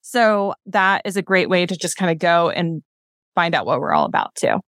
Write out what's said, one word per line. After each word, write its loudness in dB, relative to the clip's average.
So 0
that 0
is -4
a 0
great 2
way 2
to -6
just -6
kinda 0
go 2
and -4
find 0
out -2
what 0
we're -2
all 2
about -2
too. 0